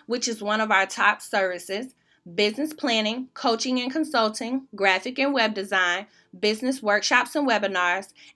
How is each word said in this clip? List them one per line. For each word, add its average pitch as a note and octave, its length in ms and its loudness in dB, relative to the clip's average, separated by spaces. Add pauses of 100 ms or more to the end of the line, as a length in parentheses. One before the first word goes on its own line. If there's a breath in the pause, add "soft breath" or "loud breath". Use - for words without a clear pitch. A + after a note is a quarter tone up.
which A#3+ 200 -4
is A3 160 -6
one G#3+ 200 0
of G#3+ 80 -2
our G3 160 4
top G3+ 340 2
services, G3 720 -4 (400)
business G#3+ 380 0
planning, A#3 640 -2
coaching B3+ 440 0
and B3 140 -4
consulting, B3+ 840 -2
graphic G3 440 0
and C#4 160 2
web A3 180 2
design, F#3+ 540 0 (340 soft breath)
business A3+ 420 0
workshops A3 540 2
and D4 100 2
webinars, G3 680 0 (220 loud breath)